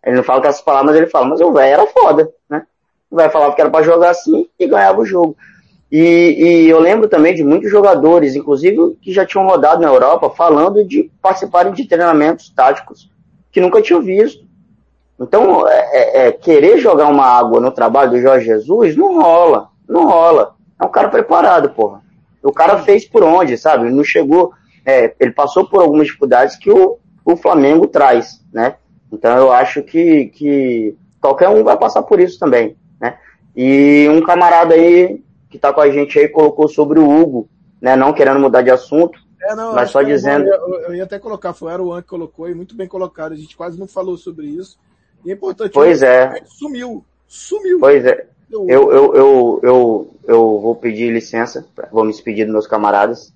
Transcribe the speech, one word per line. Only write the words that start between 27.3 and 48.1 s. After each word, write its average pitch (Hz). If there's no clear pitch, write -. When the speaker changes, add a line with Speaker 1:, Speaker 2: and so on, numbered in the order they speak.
Speaker 1:
Flamengo 165
traz, -
né? 117
Então 113
eu 131
acho 131
que, 160
que 127
qualquer 147
um 214
vai 233
passar 254
por 208
isso 175
também, 123
né? 120
E 143
um 156
camarada 170
aí 175
que -
tá 143
com 151
a 143
gente 143
aí 151
colocou 151
sobre 151
o 156
Hugo, 143
né? 127
Não 135
querendo 139
mudar 127
de 127
assunto, 151
Speaker 2:
É, 208
não, 226
Speaker 1:
mas 208
Speaker 2:
acho 196
Speaker 1:
só 139
Speaker 2:
que 143
Speaker 1:
dizendo 143
Speaker 2:
eu, 196
eu, 180
eu 175
ia 185
até 196
colocar, 202
foi 165
o -
Aruan 180
que -
colocou, 165
e 175
muito 180
bem 190
colocado, 170
a 156
gente 151
quase 175
não 190
falou 185
sobre 165
isso. 170
E 180
é 196
importante, 196
Speaker 1:
Pois 151
é. 127
Speaker 2:
sumiu, 247
sumiu. 370
Speaker 1:
Pois 139
é. -